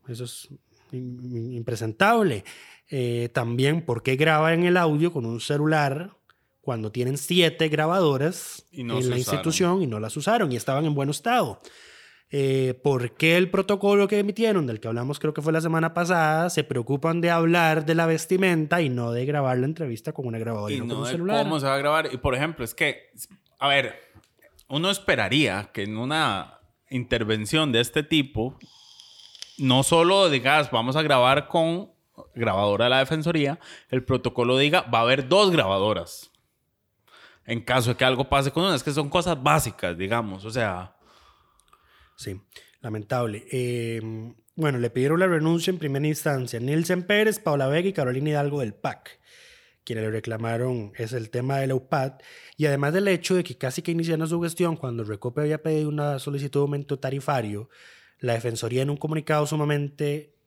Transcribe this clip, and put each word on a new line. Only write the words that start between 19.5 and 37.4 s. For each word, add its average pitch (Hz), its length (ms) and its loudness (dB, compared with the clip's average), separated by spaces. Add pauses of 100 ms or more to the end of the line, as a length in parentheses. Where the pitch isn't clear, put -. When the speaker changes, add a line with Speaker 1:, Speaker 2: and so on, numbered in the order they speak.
Speaker 1:
la 123 80 2
entrevista 151 480 -6
con 131 140 -8
una 113 120 -6
grabadora 110 340 -4
y 139 40 -4
Speaker 2:
Y - 20 -4
Speaker 1:
no 120 60 -6
Speaker 2:
no 117 80 -6
Speaker 1:
con 110 60 -4
un - 80 -4
Speaker 2:
de - 40 -4
Speaker 1:
celular? 170 320 0
Speaker 2:
cómo 151 160 -2
se 139 60 -4
va 135 100 2
a - 20 0
grabar. 147 360 2
Y, 127 40 -8
por 131 160 0
ejemplo, 151 300 -2
es - 100 -8
que, - 360 -2 (500)
a 139 80 0
ver, 135 280 2 (760)
uno 160 200 -2
esperaría 113 840 0
que 104 100 -4
en 107 140 -6
una 127 640 -4 (300)
intervención 117 840 0
de 117 80 4
este 151 200 0
tipo, 131 560 -2 (1000)
no 131 260 4
solo 175 460 6
digas, 139 420 2
"Vamos 123 240 0
a 160 60 2
grabar 139 480 4
con 170 420 0 (420)
grabadora 104 520 2
de 123 60 4
la 131 80 4
Defensoría", 151 600 0 (300)
el 127 160 -2
protocolo 123 520 0
diga, 147 260 4
"Va 117 160 0
a - 20 4
haber 127 260 2
dos 190 240 6
grabadoras". 98 800 0 (1120)